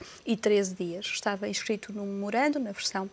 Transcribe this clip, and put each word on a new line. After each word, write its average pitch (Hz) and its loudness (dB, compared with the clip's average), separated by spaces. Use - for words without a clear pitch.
e 226 2
treze 202 4
dias. 180 -4
Estava 202 -2
inscrito 208 -2
no 202 -6
memorando, 220 2
na 208 -2
versão 196 -4